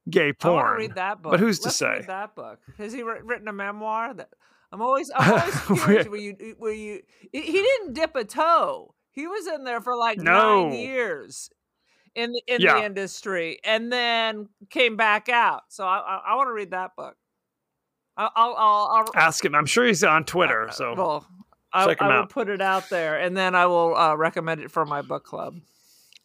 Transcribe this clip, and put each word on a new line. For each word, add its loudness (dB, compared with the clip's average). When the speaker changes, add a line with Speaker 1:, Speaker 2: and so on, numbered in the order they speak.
Speaker 1:
gay 2
Speaker 2:
I 2
wanna 4
Speaker 1:
porn. 2
Speaker 2:
read -6
that -6
book. -4
Speaker 1:
But 4
who's 2
to -6
Speaker 2:
Let's -2
Speaker 1:
say? -2
Speaker 2:
read -12
that -12
book. -16
Has -10
he -10
wri-, -10
written -8
a -8
memoir? -8
That, -18
I'm -14
always, -2
I'm 4
Speaker 1:
<laughs> 4
Speaker 2:
always -4
curious. 0
Speaker 1:
Wait. -8
Speaker 2:
Were -8
you, -12
were -6
you, -12
he, -6
he -6
didn't 2
dip -4
a -2
toe. 0
He -10
was -8
in -8
there -4
for, -4
like, 0
Speaker 1:
No. 6
Speaker 2:
nine -4
years -6
in, -4
in 0
Speaker 1:
Yeah. 8
Speaker 2:
the 0
industry, -6
and -2
then -2
came 2
back 2
out. 2
So -10
I, 2
I, -6
I 2
wanna 0
read -8
that -8
book. -14
I, -2
I'll, 4
I'll, 4
I'll 2
Speaker 1:
Ask 4
him. -2
I'm 4
sure 2
he's 2
on 4
Twitter, 0
Speaker 2:
uh, -12
Speaker 1:
so -6
Speaker 2:
well, -4
I, 4
Speaker 1:
check 2
him 2
Speaker 2:
I 4
will 4
Speaker 1:
out. -8
Speaker 2:
put -4
it -4
out 0
there, -2
and -2
then 0
I 6
will, 4
uh, 4
recommend -2
it -14
for -2
my -4
book -8
club. -10